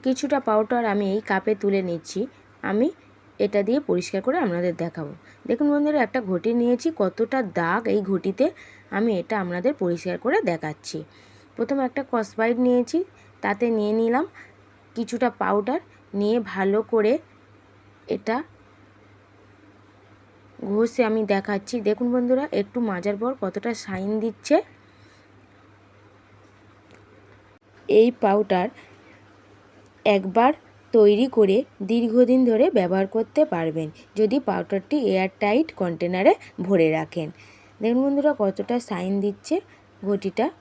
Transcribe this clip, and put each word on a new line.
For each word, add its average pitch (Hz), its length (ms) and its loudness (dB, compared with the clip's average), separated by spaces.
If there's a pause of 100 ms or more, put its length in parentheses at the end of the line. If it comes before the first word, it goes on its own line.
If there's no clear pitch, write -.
কিছুটা 262 420 0
পাউডার 220 360 2 (100)
আমি 202 220 0
এই 214 60 0 (100)
কাপে 196 220 0 (100)
তুলে 196 260 2
নিচ্ছি, 170 320 -6 (420)
আমি 208 240 0 (540)
এটা 202 220 2
দিয়ে 226 160 2 (100)
পরিষ্কার 180 380 -2
করে 277 180 0
আপনাদের 175 380 -2
দেখাবো। 156 300 -8 (360)
দেখুন 269 240 0
বন্ধুরা, 294 340 0
একটা 262 140 -4 (100)
ঘটি 180 200 0 (100)
নিয়েছি, 240 280 0 (120)
কতটা 220 380 -2 (200)
দাগ 175 240 0 (120)
এই 214 60 2 (100)
ঘটিতে, 196 340 0 (520)
আমি 226 140 0 (100)
এটা 220 220 -6
আপনাদের 180 300 -2 (100)
পরিষ্কার 175 420 -2
করে 285 120 2 (140)
দেখাচ্ছি। 156 500 -6 (560)
প্রথমে 269 320 -2
একটা 277 160 -6
স্কচ 226 320 -4
ব্রাইট 233 300 0
নিয়েছি, 247 320 2 (460)
তাতে 202 260 -2
নিয়ে 214 300 0
নিলাম 233 240 0 (720)
কিছুটা 240 320 -2 (140)
পাউডার, 202 380 0 (400)
নিয়ে 214 160 0 (160)
ভালো 196 260 0 (140)
করে 220 200 2 (1000)
এটা 220 220 -4 (2250)
ঘষে 220 420 -2 (100)
আমি 220 100 0 (140)
দেখাচ্ছি। 196 400 -4 (140)
দেখুন 214 260 0
বন্ধুরা, 254 300 2 (160)
একটু 202 180 -6 (120)
মাজার 196 320 -4
পর 254 100 -2 (100)
কতটা 202 280 -6 (120)
শাইন 190 280 -6 (120)
দিচ্ছে। 226 340 0 (3250)
এই 226 200 6 (140)
পাউডার 202 460 0 (1400)
একবার 208 480 2 (400)
তৈরি 214 340 6 (100)
করে 202 200 4 (340)
দীর্ঘদিন 240 500 4 (100)
ধরে 226 140 4 (140)
ব্যবহার 190 360 2
করতে 226 280 0 (120)
পারবেন, 160 340 -4 (300)
যদি 214 180 2 (120)
পাউডারটি 185 480 -4 (160)
এয়ারটাইট 202 560 0 (120)
কন্টেনারে 185 520 2 (340)
ভরে 175 220 4 (100)
রাখেন। 160 300 -6 (540)
দেখুন 240 220 2
বন্ধুরা, 277 280 2 (100)
কতটা 196 340 -2 (120)
শাইন 185 260 -4 (100)
দিচ্ছে 202 300 -4 (540)
ঘটিটা। 202 380 -2 (140)